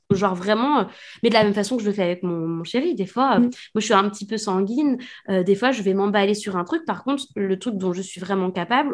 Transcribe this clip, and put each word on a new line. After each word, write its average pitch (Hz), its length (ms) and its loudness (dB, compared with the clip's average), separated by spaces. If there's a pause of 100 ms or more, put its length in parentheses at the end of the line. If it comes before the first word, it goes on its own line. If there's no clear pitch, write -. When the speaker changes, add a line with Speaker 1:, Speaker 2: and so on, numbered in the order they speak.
(120)
Speaker 1:
genre 190 220 2
vraiment, 220 460 2
euh, 196 40 2 (400)
mais 233 60 6
de 220 60 4
la 214 80 6
même 208 100 4
façon 208 240 -2
que 214 60 -4
je 208 40 0
le 196 60 0
fais 202 80 -2
avec 180 220 0
mon, 175 120 0 (120)
mon 165 180 -4
chéri. 285 300 -2
Des 190 100 -2
fois, 247 300 0
euh, 226 40 4
Speaker 2:
Mm. 240 40 6
Speaker 1:
moi, 247 80 2 (260)
je 214 80 -2
suis 233 80 2
un 196 160 4
petit 208 160 -12
peu 220 120 -6
sanguine. 220 600 0 (320)
Euh, 190 140 2
des 196 120 4
fois, 240 160 2
je 226 100 -2
vais 190 120 0
m'emballer 202 400 2
sur 202 240 -4
un 175 80 -2
truc. 330 200 -4
Par 196 200 -6
contre, 277 180 -2 (140)
le 190 200 -2
truc 208 200 -6
dont 185 160 -2
je 185 80 -6
suis 185 180 -12
vraiment 185 320 -2
capable 240 420 0